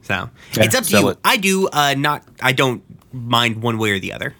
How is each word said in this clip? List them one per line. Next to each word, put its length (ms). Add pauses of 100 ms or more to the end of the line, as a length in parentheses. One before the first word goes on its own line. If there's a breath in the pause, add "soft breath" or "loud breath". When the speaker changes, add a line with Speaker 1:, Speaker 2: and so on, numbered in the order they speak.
Speaker 1:
So, 280 (260 loud breath)
Speaker 2:
Yeah, 80
Speaker 1:
it's 100
up 100
to 60
Speaker 2:
sell 120
Speaker 1:
you. 80
Speaker 2:
it. 140
Speaker 1:
I 120
do, 320
uh, 280
not, 280 (180)
I 100
don't 300 (300)
mind 500
one 160
way 140
or 80
the 120
other. 280